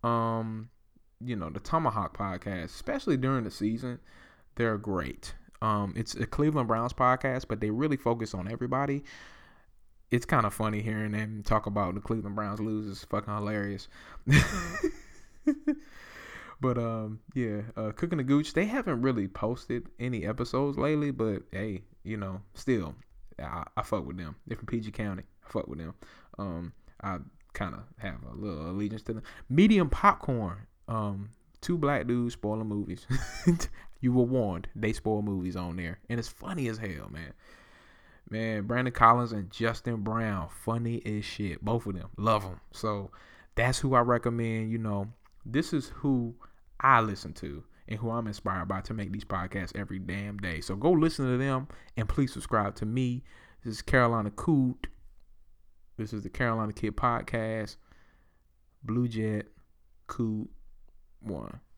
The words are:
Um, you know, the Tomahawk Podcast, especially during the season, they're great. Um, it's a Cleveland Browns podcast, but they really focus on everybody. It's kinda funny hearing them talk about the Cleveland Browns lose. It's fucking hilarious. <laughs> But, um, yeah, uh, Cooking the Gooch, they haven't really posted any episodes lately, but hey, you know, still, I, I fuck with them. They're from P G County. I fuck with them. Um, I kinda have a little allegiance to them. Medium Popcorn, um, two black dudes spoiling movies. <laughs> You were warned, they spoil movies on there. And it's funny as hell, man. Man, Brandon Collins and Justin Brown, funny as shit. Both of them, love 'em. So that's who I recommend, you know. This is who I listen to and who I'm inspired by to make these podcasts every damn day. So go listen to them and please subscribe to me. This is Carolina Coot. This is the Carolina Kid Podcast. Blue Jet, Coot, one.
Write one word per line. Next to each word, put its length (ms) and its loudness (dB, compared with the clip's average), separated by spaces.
Um, 640 0
you 160 -2
know, 140 -4
the 100 -6
Tomahawk 560 0
Podcast, 500 -4
especially 520 -2
during 260 2
the 60 -4
season, 500 -2
they're 220 2
great. 560 -4
Um, 340 0
it's 180 -4
a 140 -2
Cleveland 400 2
Browns 260 0
podcast, 540 2
but 120 -4
they 120 0
really 260 2
focus 380 0
on 160 -4
everybody. 520 0
It's 140 2
kinda 260 4
funny 300 0
hearing 320 -2
them 300 -4
talk 220 4
about 300 0
the 60 -6
Cleveland 340 -2
Browns 240 -4
lose. 280 -2
It's 180 -10
fucking 280 -2
hilarious. 540 -2
<laughs> 100 8
But, 200 2
um, 400 -2
yeah, 260 0
uh, 160 -2
Cooking 260 -2
the 60 0
Gooch, 300 4
they 120 4
haven't 380 0
really 240 2
posted 640 -4
any 260 -2
episodes 500 0
lately, 360 2
but 400 0
hey, 320 -4
you 140 -6
know, 240 -6
still, 400 0
I, 260 -6
I 60 -2
fuck 240 -2
with 100 -8
them. 180 -8
They're 100 -6
from 80 -12
P 140 -2
G 100 -6
County. 320 -4
I 40 -20
fuck 180 -4
with 100 -8
them. 160 -10
Um, 340 -6
I 160 -4
kinda 300 -6
have 240 -8
a 120 -12
little 360 -6
allegiance 320 -4
to 100 -4
them. 100 -8
Medium 380 8
Popcorn, 760 2
um, 420 -2
two 160 2
black 300 2
dudes 260 2
spoiling 340 -2
movies. 440 -4
<laughs> 580 2
You 140 4
were 100 8
warned, 520 2
they 180 0
spoil 300 0
movies 320 -2
on 200 -4
there. 320 -6
And 120 -2
it's 80 -6
funny 400 -4
as 100 -4
hell, 320 -8
man. 240 -12
Man, 380 -2
Brandon 260 0
Collins 380 8
and 180 -4
Justin 540 -2
Brown, 460 0
funny 560 -2
as 200 -2
shit. 400 -4
Both 220 0
of 80 -2
them, 200 -6
love 300 2
'em. 140 -8
So 380 -4
that's 240 4
who 160 4
I 60 10
recommend, 720 2
you 60 0
know. 340 -2
This 280 0
is 160 -2
who 460 0
I 220 8
listen 340 -2
to 280 -10
and 120 -4
who 120 -2
I'm 160 -2
inspired 400 -4
by 140 -2
to 120 -6
make 180 -4
these 140 -6
podcasts 500 -4
every 220 -6
damn 400 -6
day. 240 -4
So 140 -4
go 160 4
listen 340 4
to 120 2
them 300 0
and 120 0
please 260 2
subscribe 420 0
to 100 -4
me. 380 0
This 140 -6
is 40 -10
Carolina 480 4
Coot. 580 2
This 160 -6
is 80 -4
the 80 -8
Carolina 440 0
Kid 220 -2
Podcast. 840 0
Blue 240 2
Jet, 400 0
Coot, 460 -2
one. 400 -8